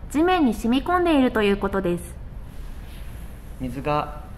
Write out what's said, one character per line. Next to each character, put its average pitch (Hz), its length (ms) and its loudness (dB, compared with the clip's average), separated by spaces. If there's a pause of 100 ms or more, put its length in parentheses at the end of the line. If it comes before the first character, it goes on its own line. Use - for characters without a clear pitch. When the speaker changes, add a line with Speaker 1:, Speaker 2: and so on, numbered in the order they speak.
(100)
Speaker 1:
地 294 140 2
面 359 220 4
に 220 100 4
染 240 240 2
み 269 40 0
込 359 160 2
ん 359 40 4
で 320 160 6
い - 20 6
る 254 100 4
と 220 120 4
い 202 80 6
う 196 60 2
こ 196 120 -2
と 196 120 0
で 175 180 0
す。 - 160 -12 (1400)
Speaker 2:
水 127 240 -6
が 147 400 -2 (140)